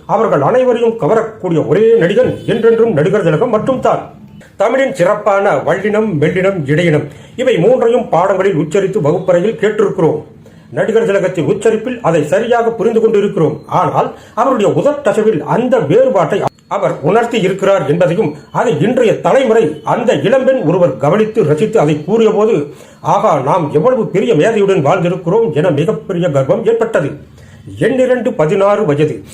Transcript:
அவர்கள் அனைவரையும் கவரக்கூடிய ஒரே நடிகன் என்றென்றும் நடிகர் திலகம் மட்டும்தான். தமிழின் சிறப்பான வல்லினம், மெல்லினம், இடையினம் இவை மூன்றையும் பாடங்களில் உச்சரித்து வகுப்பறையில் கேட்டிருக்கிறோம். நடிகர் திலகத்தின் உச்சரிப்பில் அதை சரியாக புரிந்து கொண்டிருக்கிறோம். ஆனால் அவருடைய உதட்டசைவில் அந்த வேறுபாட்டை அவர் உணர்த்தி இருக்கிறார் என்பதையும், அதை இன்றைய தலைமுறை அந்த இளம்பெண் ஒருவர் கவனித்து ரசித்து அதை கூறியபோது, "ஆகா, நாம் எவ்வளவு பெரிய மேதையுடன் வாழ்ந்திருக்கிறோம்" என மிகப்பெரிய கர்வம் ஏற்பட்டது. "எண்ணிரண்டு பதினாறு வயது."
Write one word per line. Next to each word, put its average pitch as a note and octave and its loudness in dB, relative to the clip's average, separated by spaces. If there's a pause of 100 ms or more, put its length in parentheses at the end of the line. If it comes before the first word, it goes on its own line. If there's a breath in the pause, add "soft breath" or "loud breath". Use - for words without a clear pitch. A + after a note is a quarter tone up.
அவர்கள் F3+ 0
அனைவரையும் A#3 2
கவரக்கூடிய F3+ -2
ஒரே F#3 2 (140)
நடிகன் F#3+ 2 (120)
என்றென்றும் A3+ 2
நடிகர் F3 0
திலகம் G#3 0
மட்டும்தான். - -2 (520 loud breath)
தமிழின் C4 0
சிறப்பான G3 0
வல்லினம், F#3+ -2
மெல்லினம், F3+ 0
இடையினம் D3+ 0 (280 loud breath)
இவை A#3+ 0
மூன்றையும் A#3+ 2
பாடங்களில் F#3+ 0
உச்சரித்து F3+ -2
வகுப்பறையில் F3 0
கேட்டிருக்கிறோம். F#3 0 (460 loud breath)
நடிகர் G3+ 0
திலகத்தின் F#3+ 0
உச்சரிப்பில் A3+ -2
அதை D#3+ 0
சரியாக A3+ 0
புரிந்து G#3+ 0
கொண்டிருக்கிறோம். G3 0
ஆனால் C#3+ -2 (220 loud breath)
அவருடைய A3 0
உதட்டசைவில் G#3+ 0
அந்த G#3+ 0
வேறுபாட்டை G3 2 (260)
அவர் F3 -2 (100)
உணர்த்தி A3+ 0
இருக்கிறார் F#3+ 0
என்பதையும், E3+ 0 (160 loud breath)
அதை G#3 -2
இன்றைய G#3+ 0
தலைமுறை A3 2
அந்த G3+ 0
இளம்பெண் B3+ 0
ஒருவர் E3 0
கவனித்து G#3+ 0
ரசித்து E3+ 0
அதை D3+ 0
கூறியபோது, G#3+ 0 (280 loud breath)
"ஆகா, F3 0
நாம் D3 -2
எவ்வளவு A3 0
பெரிய A3+ 0
மேதையுடன் G3 2
வாழ்ந்திருக்கிறோம்" F3 0
என D#3+ 0
மிகப்பெரிய E3+ -2
கர்வம் D3 0
ஏற்பட்டது. A3 0 (680 loud breath)
"எண்ணிரண்டு B3 0
பதினாறு G3 0
வயது." C#3+ 0 (100)